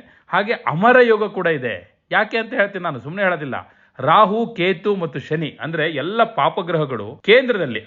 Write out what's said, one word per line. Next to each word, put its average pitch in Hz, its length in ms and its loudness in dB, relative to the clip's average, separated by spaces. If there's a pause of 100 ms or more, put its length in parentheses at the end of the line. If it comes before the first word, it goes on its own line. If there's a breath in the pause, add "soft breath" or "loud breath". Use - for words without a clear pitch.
(300 soft breath)
ಹಾಗೆ 202 260 0 (180)
ಅಮರ 214 240 6 (140)
ಯೋಗ 214 160 2 (100)
ಕೂಡ 185 100 -2 (120)
ಇದೆ. 120 160 -4 (360)
ಯಾಕೆ 214 320 0
ಅಂತ 202 100 -10
ಹೇಳ್ತೀನಿ 202 340 -2
ನಾನು, 131 200 -6
ಸುಮ್ನೆ 190 200 -6
ಹೇಳೋದಿಲ್ಲ. 143 320 -4 (400 soft breath)
ರಾಹು, 190 400 4 (160)
ಕೇತು 190 400 0
ಮತ್ತು 165 240 -6
ಶನಿ 151 320 -4 (100)
ಅಂದ್ರೆ 156 260 -2 (160)
ಎಲ್ಲ 202 160 -4 (200)
ಪಾಪಗ್ರಹಗಳು 151 680 -2 (200)
ಕೇಂದ್ರದಲ್ಲಿ 196 580 0